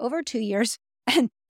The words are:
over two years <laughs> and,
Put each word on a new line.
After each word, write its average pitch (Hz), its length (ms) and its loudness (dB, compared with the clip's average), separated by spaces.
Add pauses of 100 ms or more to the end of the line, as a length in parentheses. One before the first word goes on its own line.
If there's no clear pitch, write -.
over 302 220 -2
two - 160 -4
years 208 400 0 (140)
<laughs> - 140 -12
and, 277 220 4 (200)